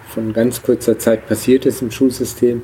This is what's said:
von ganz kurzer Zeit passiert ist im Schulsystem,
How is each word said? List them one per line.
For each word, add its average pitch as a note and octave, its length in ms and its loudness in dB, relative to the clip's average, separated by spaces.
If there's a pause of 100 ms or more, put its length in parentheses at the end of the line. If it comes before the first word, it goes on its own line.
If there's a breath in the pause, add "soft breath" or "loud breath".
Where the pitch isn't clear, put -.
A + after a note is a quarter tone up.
von A2 240 -6
ganz A#2 300 0
kurzer A#2 360 0
Zeit A2 300 0
passiert C3 380 2
ist B2+ 160 -2
im A#2 100 -4
Schulsystem, A#2+ 720 0